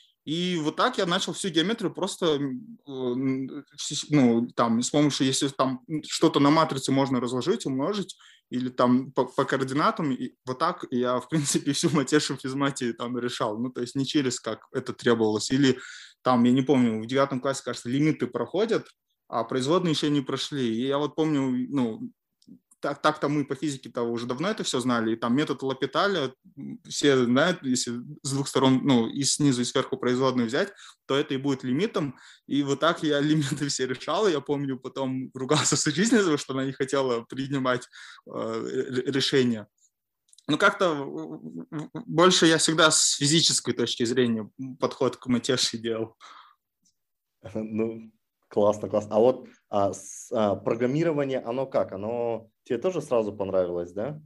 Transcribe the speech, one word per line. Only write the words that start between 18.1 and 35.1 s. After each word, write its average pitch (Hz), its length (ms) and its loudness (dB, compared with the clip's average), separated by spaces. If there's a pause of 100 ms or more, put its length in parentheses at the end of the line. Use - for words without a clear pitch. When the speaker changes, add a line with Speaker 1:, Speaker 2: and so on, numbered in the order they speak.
Speaker 1:
проходят, 180 600 -2 (420)
а 117 160 -2
производные 156 480 0
еще 151 160 0
не 147 120 2
прошли. 131 540 -4
И 123 120 -2
я 139 120 0
вот 147 160 -4
помню, 135 540 0
ну, 123 420 -4 (680)
так, 143 200 -6
так-то 151 280 0
мы 147 160 0
по 143 100 -8
физике-то 131 480 -6
уже 117 240 -4
давно 135 220 -4
это 220 140 -4
все 135 180 -2
знали, 117 320 0
и 113 40 -4
там 120 180 0
метод 151 280 -2
Лапиталя, 143 680 -2 (240)
м, 139 220 -12 (100)
все 135 360 4
знают, 151 380 2
если 123 300 -2 (300)
с 139 100 -6
двух 139 140 -2
сторон, 131 380 4
ну, 120 240 4
и 143 140 -4
снизу, 131 380 2
и 120 40 0
сверху 131 320 -2
производную 123 500 0
взять, 139 260 -2 (340)
то 135 80 0
это 147 200 0
и - 20 -2
будет 135 260 -2
лимитом. 147 520 -2 (320)
И 143 160 0
вот 135 180 -2
так 135 220 2
я 147 180 2
<laughs> 151 440 0
лимиты - 40 -4
все 131 180 -4
решал, 156 400 -2
и 175 60 4
я 139 80 0
помню, 139 380 -4
потом 131 560 -6